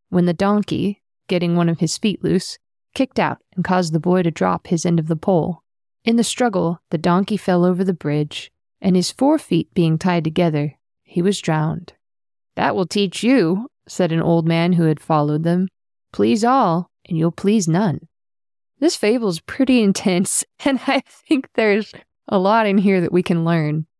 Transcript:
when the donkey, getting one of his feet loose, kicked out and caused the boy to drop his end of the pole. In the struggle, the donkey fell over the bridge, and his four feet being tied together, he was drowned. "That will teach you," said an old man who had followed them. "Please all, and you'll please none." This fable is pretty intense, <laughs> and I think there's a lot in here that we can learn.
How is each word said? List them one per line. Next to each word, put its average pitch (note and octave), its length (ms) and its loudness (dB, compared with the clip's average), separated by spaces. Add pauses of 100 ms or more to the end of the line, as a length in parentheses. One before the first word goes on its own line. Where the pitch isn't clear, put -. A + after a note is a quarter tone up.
when F3 160 2
the F3 80 2
donkey, G3+ 720 -2 (240)
getting F3 280 0
one F3 140 2
of E3 120 -2
his D#3+ 180 -2
feet G#3+ 240 -2
loose, - 340 -2 (360)
kicked - 260 -2
out E3 180 -2 (160)
and F3+ 100 -4
caused F3+ 300 0
the E3 60 0
boy F3+ 240 0
to E3+ 80 -2
drop F#3 360 -2
his E3 160 -2
end E3+ 160 0
of D#3 80 -4
the D#3+ 80 -2
pole. E3+ 460 -2 (420)
In A#3 120 0
the A#3 80 4
struggle, F3+ 640 -2
the E3+ 80 -2
donkey F#3 400 0
fell F3+ 260 2
over F#3 200 0
the F#3 100 0
bridge, D3 580 -6 (300)
and F#3 140 2
his F3+ 160 0
four D4 260 2
feet - 380 -4
being D#3+ 240 2
tied F3 240 0
together, D#3 560 -2 (240)
he - 180 -6
was F#3+ 180 0
drowned. D#3+ 540 -4 (600)
"That G#3 200 -2
will F#3+ 120 -2
teach G3+ 340 -2
you," G#3+ 460 2 (200)
said F3 240 -2
an E3 100 0
old E3 260 2
man E3 260 2
who E3+ 100 2
had D#3 160 0
followed D3+ 440 0
them. F3+ 240 0 (440)
"Please G#3+ 320 0
all, A3 460 0 (180)
and E3 120 -4
you'll E3 100 2
please G3 380 0
none." E3 400 0 (720)
This D#4+ 160 0
fable A3+ 320 0
is E3+ 140 -4
pretty B3+ 420 2
intense, F#3+ 600 0 (100)
<laughs> - 120 -6
and C4+ 220 0
I C4+ 180 0
think - 480 -4
there's G#3+ 400 0 (340)
a G3+ 120 0
lot G#3+ 260 2
in G3+ 140 2
here F#3+ 200 2
that E3+ 140 -2
we F3+ 80 2
can E3+ 240 0
learn. D#3 400 -2 (140)